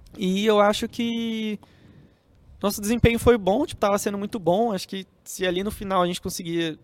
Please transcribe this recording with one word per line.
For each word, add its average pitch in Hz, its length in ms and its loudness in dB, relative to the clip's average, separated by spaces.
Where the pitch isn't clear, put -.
E 190 260 0
eu 214 160 6
acho 208 280 2
que 226 680 -4
nosso 202 180 -2
desempenho 233 380 4
foi 233 180 6
bom, 208 300 0
tipo, - 140 -14
tava 202 180 2
sendo 202 180 -2
muito 202 220 -6
bom. 196 340 2
Acho 185 140 -6
que 190 180 -8
se - 200 -8
ali 180 200 -2
no 208 60 -4
final 190 320 -2
a 180 40 2
gente 180 140 -4
conseguia, 170 640 -6